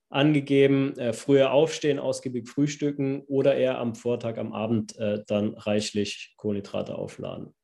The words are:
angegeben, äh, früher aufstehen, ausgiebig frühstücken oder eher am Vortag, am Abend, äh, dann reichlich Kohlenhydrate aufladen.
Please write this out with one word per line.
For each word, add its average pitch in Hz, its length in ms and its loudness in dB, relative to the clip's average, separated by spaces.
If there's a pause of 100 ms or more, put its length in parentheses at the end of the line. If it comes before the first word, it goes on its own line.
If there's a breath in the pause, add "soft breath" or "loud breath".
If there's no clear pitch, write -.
(100)
angegeben, 139 840 4
äh, 120 160 -2
früher 135 400 4
aufstehen, 151 460 2
ausgiebig 127 500 -6
frühstücken 143 800 -2
oder 139 300 2
eher 127 220 0
am 120 160 -4
Vortag, 117 440 -4
am 113 140 -6
Abend, 107 440 -2
äh, 104 300 -2
dann 104 280 0
reichlich 104 840 -4
Kohlenhydrate 98 580 -6
aufladen. 50 680 -10